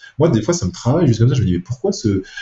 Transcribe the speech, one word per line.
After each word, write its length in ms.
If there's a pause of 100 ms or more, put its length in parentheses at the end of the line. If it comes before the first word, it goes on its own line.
(180)
Moi, 120
des 100
fois, 140
ça 100
me 80
travaille 340
juste 140
comme 80
ça. 60
Je 80
me 40
dis, « 80
Mais 40
pourquoi 340
ce, 300 (200)